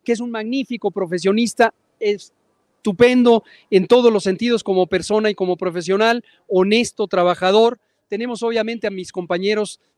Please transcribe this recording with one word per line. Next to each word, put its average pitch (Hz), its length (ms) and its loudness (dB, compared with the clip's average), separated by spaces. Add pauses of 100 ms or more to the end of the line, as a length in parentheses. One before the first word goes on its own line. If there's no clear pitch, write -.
que - 80 -4
es 226 80 -2
un 240 140 -10
magnífico 226 580 -6
profesionista, 196 840 0 (280)
estupendo 233 1400 0 (260)
en 190 160 2
todos 240 260 4
los 196 120 -2
sentidos 220 400 -2
como 185 240 0
persona 208 420 -2
y 202 60 -6
como 180 200 -2
profesional, 190 680 -2 (240)
honesto, 202 580 0
trabajador. 190 720 2 (300)
Tenemos 226 340 -8
obviamente 226 460 -4
a - 20 -6
mis 185 220 -12
compañeros, 190 680 -4 (180)